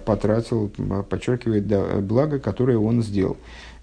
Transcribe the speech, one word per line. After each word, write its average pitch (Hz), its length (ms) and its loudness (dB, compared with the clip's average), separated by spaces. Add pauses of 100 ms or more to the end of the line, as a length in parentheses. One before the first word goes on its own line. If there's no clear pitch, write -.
потратил, 107 720 0
м, 98 260 -2
подчеркивает, 104 640 -2
да, 101 160 2 (180)
благо, 135 380 0
которое 123 380 2
он 113 240 2
сделал. 101 360 0 (460)